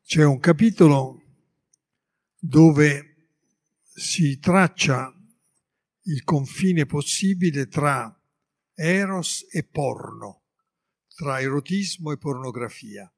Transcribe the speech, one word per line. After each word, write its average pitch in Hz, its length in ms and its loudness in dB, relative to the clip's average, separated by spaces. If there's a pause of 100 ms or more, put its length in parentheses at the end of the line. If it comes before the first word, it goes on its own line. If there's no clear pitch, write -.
c'è - 220 0
un 139 160 4
capitolo 151 800 4 (1160)
dove 147 920 4 (520)
si - 560 -4
traccia 151 760 0 (920)
il 147 200 -8
confine 160 600 -2
possibile 160 840 -4
tra 135 500 -4 (560)
eros 185 760 -4
e 160 140 -6
porno, 110 760 -10 (720)
tra 135 280 -6
erotismo 151 720 -6
e 139 40 -8
pornografia. 123 1000 -10